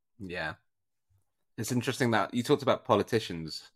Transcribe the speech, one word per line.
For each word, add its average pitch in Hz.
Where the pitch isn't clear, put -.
Yeah. 87
It's 113
interesting 123
that -
you 120
talked -
about 117
politicians 95